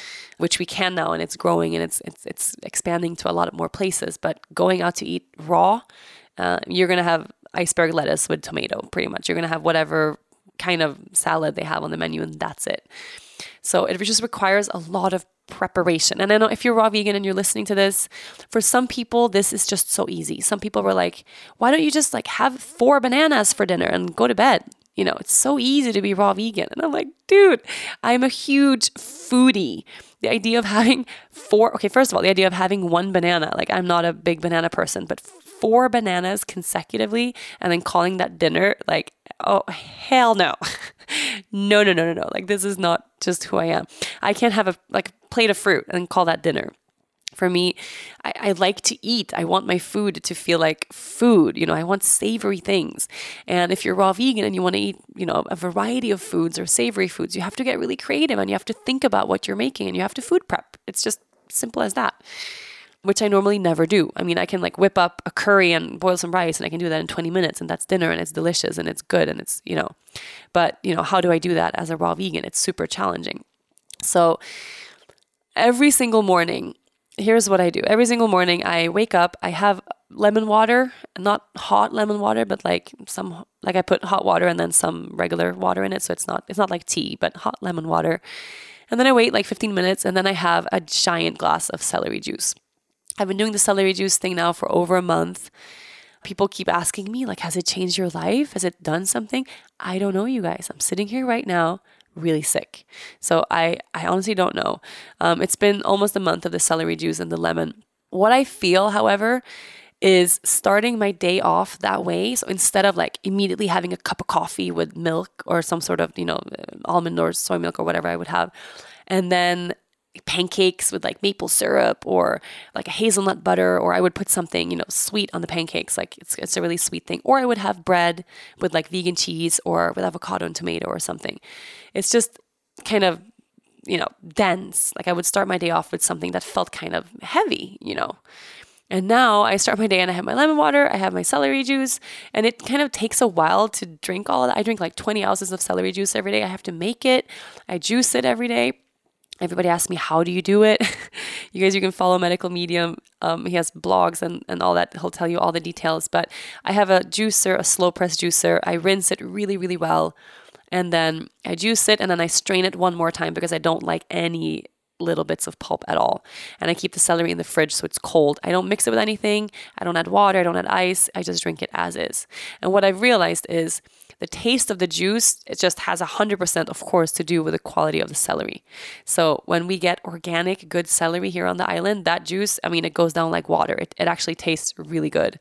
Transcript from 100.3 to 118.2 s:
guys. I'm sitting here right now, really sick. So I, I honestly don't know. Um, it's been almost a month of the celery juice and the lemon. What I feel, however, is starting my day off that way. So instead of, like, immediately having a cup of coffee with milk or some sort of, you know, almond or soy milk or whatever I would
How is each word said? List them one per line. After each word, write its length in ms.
guys. 280
I'm 80
sitting 280
here 180
right 220
now, 340
really 280
sick. 420
So 300
I, 280
I 100
honestly 300
don't 180
know. 280
Um, 220
it's 140
been 260
almost 340
a 40
month 260
of 60
the 80
celery 360
juice 240
and 120
the 60
lemon. 460
What 200
I 120
feel, 480
however, 500
is 440
starting 560
my 120
day 300
off 380
that 260
way. 300
So 120
instead 380
of, 100
like, 280
immediately 440
having 260
a 40
cup 240
of 60
coffee 420
with 260
milk 520
or 160
some 180
sort 200
of, 160
you 80
know, 140
almond 340
or 140
soy 240
milk 220
or 40
whatever 240
I 80
would 120